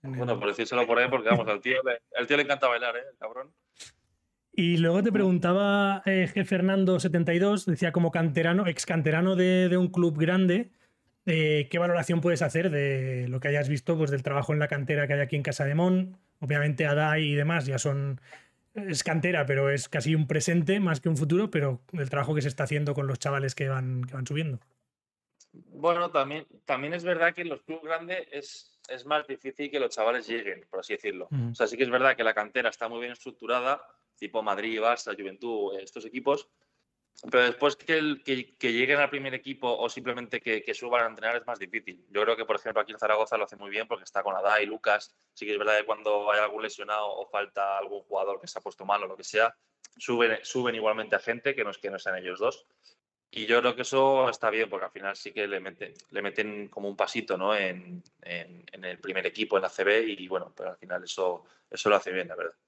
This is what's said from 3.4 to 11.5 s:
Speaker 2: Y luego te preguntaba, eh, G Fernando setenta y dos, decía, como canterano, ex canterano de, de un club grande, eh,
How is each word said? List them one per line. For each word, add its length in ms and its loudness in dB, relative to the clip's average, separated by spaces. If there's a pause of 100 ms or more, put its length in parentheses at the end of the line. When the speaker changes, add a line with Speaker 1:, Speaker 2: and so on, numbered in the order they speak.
Speaker 2:
Y 240 4
luego 240 4
te 100 4
preguntaba, 960 4
eh, 260 2
G 140 0
Fernando 540 4
setenta 340 2
y 60 4
dos, 260 2
decía, 260 0
como 180 4
canterano, 580 2
ex 180 -4
canterano 500 2
de, 320 6
de 80 4
un 120 4
club 300 2
grande, 520 4 (540)
eh, 460 2